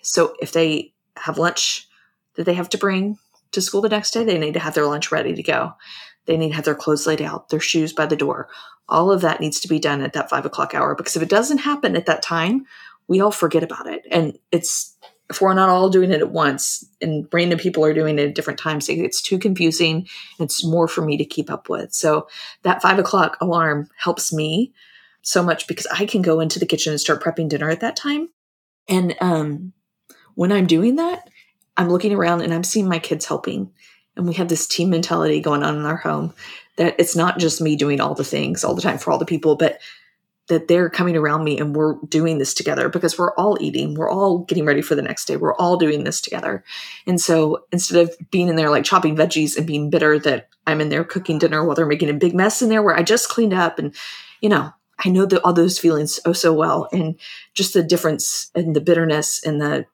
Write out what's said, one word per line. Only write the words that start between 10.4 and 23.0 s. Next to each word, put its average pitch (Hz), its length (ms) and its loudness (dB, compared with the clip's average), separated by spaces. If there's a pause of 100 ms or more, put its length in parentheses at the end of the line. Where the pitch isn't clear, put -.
o'clock 143 300 -4
hour, 147 180 0
because - 220 -6
if 165 80 0
it 165 60 -6
doesn't 254 280 2
happen 285 380 -2
at 170 100 -2
that 156 160 0
time, 180 440 -2 (420)
we 190 120 4
all 202 120 4
forget 165 320 0
about - 240 -10
it. - 240 -10
And 160 260 0 (140)
it's, - 440 -4 (360)
if - 100 -2
we're 190 120 4
not 190 160 4
all 185 200 6
doing 185 220 4
it 156 100 2
at - 100 0
once 143 520 -2 (180)
and 156 300 -4
random 175 280 2
people 175 260 0
are 156 80 4
doing 156 240 0
it 143 120 2
at 143 60 -8
different 147 240 -6
times, 151 300 -4
it 151 60 0
gets - 260 -2
too - 160 -2
confusing. 170 720 0 (320)
It's - 240 -4
more 165 240 2
for 165 160 -4
me 147 140 0
to 151 80 0
keep - 260 -6
up - 180 -12
with. - 240 -6
So 156 340 0 (360)
that 180 180 0
five 190 180 4
o'clock 185 420 2